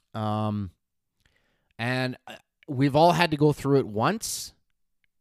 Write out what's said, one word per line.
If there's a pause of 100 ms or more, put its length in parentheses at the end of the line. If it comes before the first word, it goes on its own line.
(140)
Um, (1040)
and, (100)
uh, (340)
we've
all
had
to
go
through
it
once. (680)